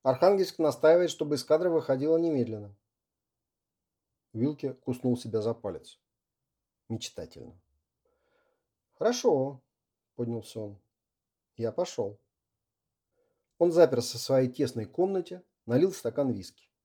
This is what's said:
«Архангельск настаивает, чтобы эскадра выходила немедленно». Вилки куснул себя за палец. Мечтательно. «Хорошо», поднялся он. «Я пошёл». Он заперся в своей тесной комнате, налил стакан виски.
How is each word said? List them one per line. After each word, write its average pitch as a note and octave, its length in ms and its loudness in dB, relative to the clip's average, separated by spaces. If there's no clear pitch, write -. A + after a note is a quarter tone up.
«Архангельск F3+ 560 2
настаивает, D#3+ 540 4
чтобы D3 240 -4
эскадра D#3 340 2
выходила D3+ 480 0
немедленно». A2 580 -2
Вилки C3+ 400 -4
куснул B2 420 -4
себя A2 260 -4
за A2+ 120 -2
палец. - 460 -12
Мечтательно. F#2 720 -12
«Хорошо», D3 680 0
поднялся A#2 440 -8
он. G2+ 220 -12
«Я A2+ 160 -4
пошёл». A2+ 480 -6
Он E3+ 120 4
заперся D#3+ 460 4
в - 40 -10
своей C3 300 0
тесной B2 340 -4
комнате, F3+ 580 -4
налил D3+ 260 2
стакан C3 380 -4
виски. - 400 -12